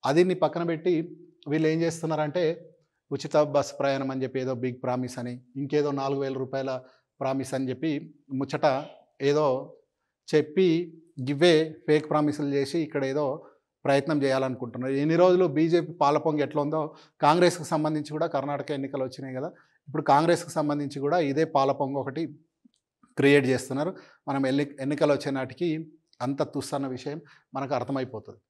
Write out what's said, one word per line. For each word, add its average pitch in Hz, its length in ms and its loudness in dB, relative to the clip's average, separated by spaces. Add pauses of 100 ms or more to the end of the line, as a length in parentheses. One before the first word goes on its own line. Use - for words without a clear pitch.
అది 143 240 4
నీ 180 60 0 (100)
పక్కన 165 260 0
పెట్టి 170 220 0 (580)
వీళ్ళు 156 220 2
ఏం 160 120 0
చేస్తున్నారంటే 160 600 -2 (680)
ఉచిత 147 260 -4 (200)
బస్సు 143 240 0
ప్రయాణం 139 320 0
అని 131 120 -4
చెప్పి 127 200 -4
ఏదో 131 180 -2
బిగ్ 127 220 -4
ప్రామిస్ 127 360 -4
అని, 123 140 -8 (260)
ఇంకేదో 143 380 0
నాలుగు 139 240 -2
వేల 135 220 -4
రూపాయల 135 260 -4 (500)
ప్రామిస్ 131 360 -2
అని 131 140 -4
చెప్పి 139 200 -4 (480)
ముచ్చట 139 280 -2 (640)
ఏదో 151 160 4 (840)
చెప్పి 156 380 4 (640)
గివ్వే 151 260 6 (320)
ఫేక్ 151 240 4
ప్రామిసులు 147 460 0
చేసి 139 300 0
ఇక్కడ 143 160 -4 (100)
ఏదో 147 120 0 (600)
ప్రయత్నం 139 400 2
చేయాలనుకుంటున్నారు. 131 800 -2
ఎన్ని 160 200 2
రోజులు 185 220 6 (100)
బీజేపీ 160 380 2 (100)
పాలపొంగు 147 440 2
ఎట్లా 147 180 -2
ఉందో, 156 160 -2 (440)
కాంగ్రెస్కు 170 460 4
సంబంధించి 156 460 -2
కూడా 160 180 -2
కర్ణాటక 139 440 -4
ఎన్నికలు 135 300 -4
వచ్చినాయి 131 300 -12
కదా, 147 100 -6 (400)
ఇప్పుడు 147 240 -4
కాంగ్రెస్కు 165 460 4
సంబంధించి 147 460 -2
కూడా 160 160 2 (100)
ఇదే 156 160 2 (100)
పాలపొంగు 139 460 0
ఒకటి 139 220 -6 (920)
క్రియేట్ 139 340 6
చేస్తున్నారు. 135 400 -2 (360)
మనం 135 220 -2
ఎన్ని-, 143 240 -2 (100)
ఎన్నికలు 147 320 2
వచ్చే 143 220 -6
నాటికి 131 300 -6 (580)
అంత 139 160 -2 (120)
తుస్సన్న 139 320 -6 (100)
విషయం 143 220 -8 (380)
మనకు 135 220 -4
అర్థమైపోతుంది. 113 720 -8